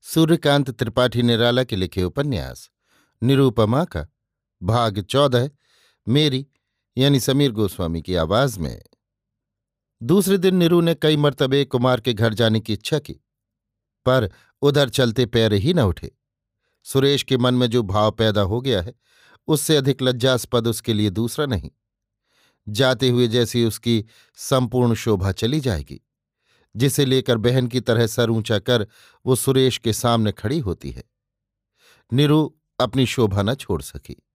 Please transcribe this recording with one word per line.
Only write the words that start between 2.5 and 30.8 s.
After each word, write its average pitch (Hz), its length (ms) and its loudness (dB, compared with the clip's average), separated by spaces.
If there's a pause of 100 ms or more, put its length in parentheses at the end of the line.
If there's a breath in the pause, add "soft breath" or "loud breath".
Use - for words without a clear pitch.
निरुपमा 127 640 2
का 80 220 -10 (560)
भाग 107 380 0
चौदह, 131 480 0 (580)
मेरी 135 400 0 (500)
यानी 139 220 4
समीर 135 320 0
गोस्वामी 92 500 -2
की 90 140 -6
आवाज 101 420 0
में। 71 240 -8 (1200)
दूसरे 190 340 2
दिन 185 180 2
निरु 170 260 4
ने 165 140 0
कई 156 220 0
मर्तबे 139 480 0
कुमार 123 360 0
के 123 120 -2
घर 110 200 0
जाने 110 260 2
की 110 140 -6
इच्छा 151 260 -4
की, - 140 -14 (920)
पर 127 260 2 (300 soft breath)
उधर 143 280 2
चलते 123 360 0
पैर 110 280 2
ही 107 200 0
न 175 60 2
उठे। - 360 -2 (680)
सुरेश 139 400 0
के 131 140 -2
मन 123 160 2
में 123 140 2
जो 117 160 0
भाव 104 280 0
पैदा 107 300 0
हो 101 200 -2
गया 120 200 -2
है, 104 120 -10 (540 soft breath)
उससे 151 300 0
अधिक 135 240 0
लज्जास्पद 123 680 0
उसके 113 260 -4
लिए 104 160 0
दूसरा 113 360 -4
नहीं। 120 260 -6 (1000)
जाते 127 400 0
हुए 120 180 2
जैसी 117 380 0
उसकी 110 400 -2 (300 soft breath)
संपूर्ण 123 600 0
शोभा 98 360 -2
चली 123 280 -2
जाएगी, 90 420 -6 (760)
जिसे 135 300 0
लेकर 127 320 0
बहन 123 300 0
की 127 120 -2
तरह 117 280 0
सर 117 220 0
ऊंचा 110 300 0
कर 113 280 0 (380 soft breath)
वो 127 100 2
सुरेश 131 420 0
के 110 160 -2
सामने 117 380 0
खड़ी 135 280 -6
होती 85 320 -8